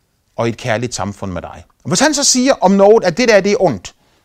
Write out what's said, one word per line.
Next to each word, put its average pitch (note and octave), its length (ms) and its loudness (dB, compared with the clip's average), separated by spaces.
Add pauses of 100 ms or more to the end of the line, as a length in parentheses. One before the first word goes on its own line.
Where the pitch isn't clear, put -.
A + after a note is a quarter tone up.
(360)
og A#2 120 -4
i - 20 -2
et G#2+ 80 -8
kærligt A#2 380 -6
samfund G2 360 -10
med E2+ 100 -10
dig." - 220 -18 (200)
Og - 40 -12
hvis D3+ 120 -2
han D4 140 2
så C#4 100 -4
siger B3+ 380 0
om F#3 100 4
noget, G3+ 320 6
at F3+ 140 -2
det A#3+ 120 0
der, G#3 100 6
det G3 120 0
er G#3 100 0
ondt, C3+ 320 -4 (320)